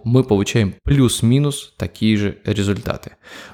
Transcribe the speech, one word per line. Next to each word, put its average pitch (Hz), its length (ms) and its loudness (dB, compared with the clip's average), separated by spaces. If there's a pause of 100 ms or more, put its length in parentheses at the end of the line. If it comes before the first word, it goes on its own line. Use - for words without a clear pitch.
мы 123 180 4
получаем 101 600 0
плюс-минус 139 920 0
такие 110 380 -2
же 104 300 -2
результаты. 101 720 -4 (360)